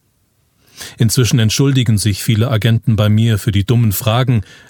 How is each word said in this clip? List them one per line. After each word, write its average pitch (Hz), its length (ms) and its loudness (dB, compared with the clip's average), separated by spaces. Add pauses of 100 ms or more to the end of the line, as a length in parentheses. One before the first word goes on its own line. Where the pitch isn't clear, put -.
(960)
Inzwischen 117 420 0
entschuldigen 117 580 0
sich 104 260 -2
viele 113 280 0
Agenten 113 440 0
bei 104 140 2
mir 110 280 2
für - 140 -4
die 98 140 0
dummen 117 260 2
Fragen, 117 520 -2 (260)